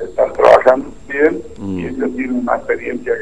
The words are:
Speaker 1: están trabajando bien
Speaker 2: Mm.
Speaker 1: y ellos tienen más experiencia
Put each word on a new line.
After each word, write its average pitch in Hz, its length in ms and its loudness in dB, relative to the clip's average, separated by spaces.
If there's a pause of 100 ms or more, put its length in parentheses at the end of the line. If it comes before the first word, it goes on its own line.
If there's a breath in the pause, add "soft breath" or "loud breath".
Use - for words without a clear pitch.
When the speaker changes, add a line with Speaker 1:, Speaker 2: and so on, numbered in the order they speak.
Speaker 1:
están - 280 -2
trabajando 127 540 6 (220)
bien 143 320 0 (180)
Speaker 2:
Mm. 95 200 -6
Speaker 1:
y 85 80 -6
ellos - 300 -4
tienen 123 280 -4
más 117 140 0
experiencia 120 640 -6